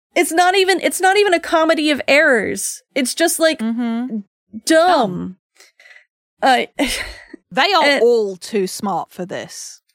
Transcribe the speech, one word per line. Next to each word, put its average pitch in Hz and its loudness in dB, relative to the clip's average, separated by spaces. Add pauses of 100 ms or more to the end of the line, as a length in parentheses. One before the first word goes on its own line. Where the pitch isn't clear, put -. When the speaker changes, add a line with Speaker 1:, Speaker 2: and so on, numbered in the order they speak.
(140)
Speaker 1:
it's - 0
not 359 2
even, 381 2
it's - -2
not 370 2
even 403 4
a 330 2
comedy 320 0
of 285 0
errors. 262 0 (140)
It's 254 -2
just, 330 0
like, 320 2
Speaker 2:
Mm-hmm. 233 -4 (480)
Speaker 1:
dumb. - -
Speaker 2:
Dumb. 233 0 (1040)
Speaker 1:
Uh, 247 2 (840)
Speaker 2:
They 320 0
are 330 2
Speaker 1:
and 285 2
Speaker 2:
all 220 2
too 190 -4
smart 185 -6
for 180 -10
this. - -14 (120)